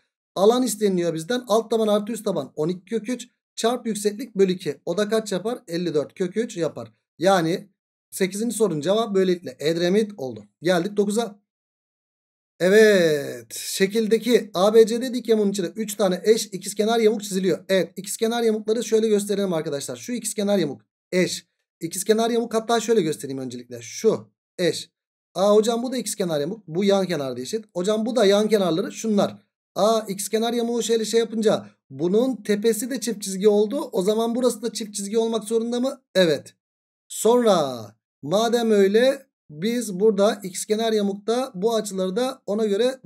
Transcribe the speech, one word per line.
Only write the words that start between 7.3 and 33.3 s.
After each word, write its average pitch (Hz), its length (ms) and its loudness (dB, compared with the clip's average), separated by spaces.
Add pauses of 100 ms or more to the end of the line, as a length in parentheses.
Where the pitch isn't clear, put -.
sekizinci 202 460 -4
sorunun 170 240 0
cevabı 202 340 0
böylelikle 180 440 0
Edremit 175 580 0
oldu. 123 280 -10 (180)
Geldik 180 340 0
dokuza. 214 440 -2 (1200)
Evet. 165 920 4
Şekildeki 220 1000 0
A 202 200 4
B 226 120 8
C 233 160 -2
D 254 120 -6
dik 247 140 -6
yamuğun 214 220 2
içine 196 160 -2
üç 214 280 -6
tane 180 300 0
eş 220 220 4
ikizkenar 208 520 -2
yamuk 214 240 2
çiziliyor. 185 460 -2
Evet. 185 280 2
İkizkenar 226 460 -4
yamukları 214 420 0
şöyle 220 240 2
gösterelim 202 440 0
arkadaşlar. 143 440 -4
Şu 170 160 -12
ikizkenar 202 460 -2
yamuk 143 240 -4 (300)
eş. - 340 0 (340)
İkizkenar 214 500 -2
yamuk, 233 240 -2
hatta 226 260 0
şöyle 220 220 2
göstereyim 135 360 -6
öncelikle. 123 440 -12
Şu - 460 -2 (300)
eş. - 320 -2 (440)
Aa 202 200 4
hocam, 233 280 4
bu 254 100 -6
da 262 40 -4
ikizkenar 175 440 -2
yamuk. 175 280 -6
Bu 170 160 -2
yan 196 220 4
kenarda 135 340 -4
eşit. 214 240 -6 (100)
Hocam, 214 320 0
bu 247 100 -2
da 233 80 4
yan 202 240 4
kenarları 196 440 0
şunlar. 202 500 0 (320)
Aa, 214 340 2
ikizkenar 220 440 -4
yamuğu 233 300 -2
şöyle 220 220 0
şey 220 160 0
yapınca 220 460 0 (240)
bunun 202 460 0
tepesi 214 540 -2
de 269 100 -6
çift 214 220 -6
çizgi 190 260 0